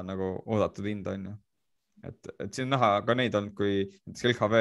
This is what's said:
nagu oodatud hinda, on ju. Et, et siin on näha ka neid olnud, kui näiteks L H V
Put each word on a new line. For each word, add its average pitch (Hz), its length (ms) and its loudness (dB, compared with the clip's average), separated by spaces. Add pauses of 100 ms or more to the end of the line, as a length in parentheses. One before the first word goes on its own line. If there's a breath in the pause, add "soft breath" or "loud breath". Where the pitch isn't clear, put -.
nagu 95 320 -4
oodatud 104 480 0
hinda, 95 240 -6
on 98 220 -8
ju. 104 60 -16 (640)
Et, - 220 -16 (160)
et - 100 -10
siin 131 140 -6
on 135 80 -2
näha 123 140 4 (120)
ka 113 160 0
neid 123 160 0
olnud, 101 240 0
kui 101 280 2 (200 loud breath)
näiteks - 220 -4
L 120 100 6
H 107 140 2
V 113 100 6